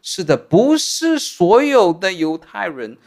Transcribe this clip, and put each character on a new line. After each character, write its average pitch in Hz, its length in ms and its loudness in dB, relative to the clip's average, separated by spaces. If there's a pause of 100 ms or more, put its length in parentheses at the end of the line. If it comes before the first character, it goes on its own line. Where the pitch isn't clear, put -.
是 - 220 -10
的， 147 120 2
不 247 420 2
是 320 420 -2
所 214 440 2
有 233 300 2
的 190 180 -4
犹 160 260 -4
太 196 300 -8
人 123 400 -12